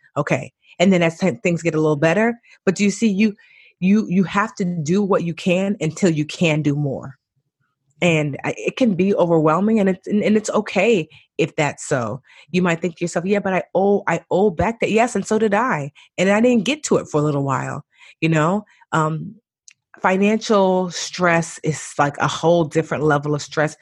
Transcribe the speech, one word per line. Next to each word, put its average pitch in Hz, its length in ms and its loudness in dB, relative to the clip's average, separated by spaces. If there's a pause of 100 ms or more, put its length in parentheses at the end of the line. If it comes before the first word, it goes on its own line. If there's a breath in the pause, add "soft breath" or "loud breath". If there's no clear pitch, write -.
(180 soft breath)
Okay. 143 340 -4 (280 soft breath)
And 190 120 4
then 175 120 4
as 165 160 -2
th-, 190 240 0
things 170 180 -2
get 160 140 -2
a 156 40 0
little 156 160 2
better, 180 380 0 (320 soft breath)
but 185 100 0
do 202 80 -2
you 202 60 4
see, 226 180 0
you, 208 280 0 (440 soft breath)
you, 196 300 2
you 185 140 2
have 202 320 -2
to 196 100 -4
do 175 380 -2
what 185 200 0
you 170 120 -4
can 196 440 -2
until 160 300 0
you 151 160 -2
can 156 380 0
do 147 120 0
more. 135 400 -6 (840)
And 151 440 0
I, - 120 -4
it - 200 -6
can 226 180 2
be 190 180 0
overwhelming, 170 680 2
and 190 100 2
it's, - 180 -4
and, 208 160 0
and 214 140 2
it's 208 120 -4
okay 202 580 0 (300 soft breath)
if 151 200 -2
that's 143 280 -2
so. 120 360 -4 (280 loud breath)
You 180 140 0
might 165 180 0
think 180 140 -4
to - 80 -8
yourself, 170 220 -4
"Yeah, 202 140 0
but 190 140 -4
I 175 100 0 (120)
owe, 196 320 2
I 165 240 -2
owe 190 180 2
back 185 300 -4
that." 175 100 -2
Yes, 220 260 0
and 196 120 -4
so 214 100 0
did 214 160 0
I. 202 380 -2 (260 soft breath)
And 185 140 0
I 208 100 2
didn't 240 220 4
get 294 220 -4
to 190 100 0
it - 120 -2
for 151 120 0
a 147 40 0
little 143 200 0
while, 135 420 -4 (360 loud breath)
you 160 80 0
know? 165 340 2 (300 soft breath)
Um, 156 420 -2 (640)
financial 190 920 2
stress 170 720 0
is - 340 -6
like 143 220 0
a 139 80 0
whole 170 360 2
different 151 400 -4
level 147 320 0
of 143 60 -6
stress. 151 400 -4